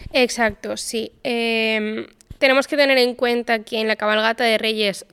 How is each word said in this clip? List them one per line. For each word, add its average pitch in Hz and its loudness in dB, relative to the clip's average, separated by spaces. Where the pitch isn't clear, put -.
Exacto, 220 0
sí. - -8
Em, 220 -2
tenemos 262 4
que 311 -4
tener 277 4
en 247 2
cuenta 240 0
que 220 -6
en 220 0
la 214 2
cabalgata 214 0
de 226 2
Reyes 214 -2